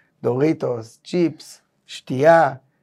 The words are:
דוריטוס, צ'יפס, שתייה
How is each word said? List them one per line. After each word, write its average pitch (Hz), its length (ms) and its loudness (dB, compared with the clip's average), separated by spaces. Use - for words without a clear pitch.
דוריטוס, 127 840 -2
צ'יפס, 165 560 -6
שתייה 147 640 2